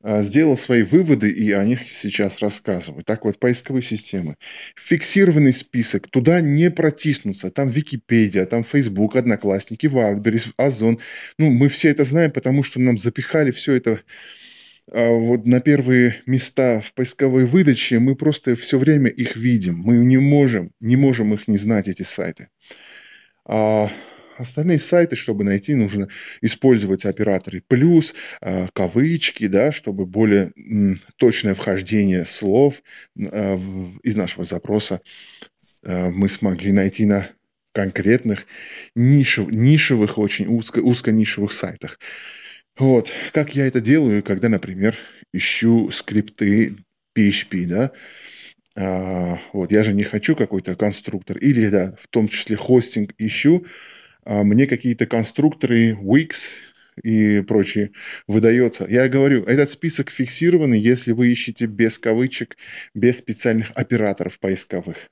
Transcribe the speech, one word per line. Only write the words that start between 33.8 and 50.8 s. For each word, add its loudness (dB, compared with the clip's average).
из -2
нашего -6
запроса, -4
а, -4
мы 0
смогли -4
найти 0
на 0
конкретных -2
нишев-, 2
нишевых, 2
очень -2
узко-, -2
узконишевых 0
сайтах. -10
Вот. 2
Как -2
я 0
это 0
делаю, 2
когда, -2
например, -2
ищу 0
скрипты -2
P 2
H -4
P, -4
да? -2
А, -4
вот, -4
я 4
же 2
не 0
хочу -2
какой-то -4
конструктор, -6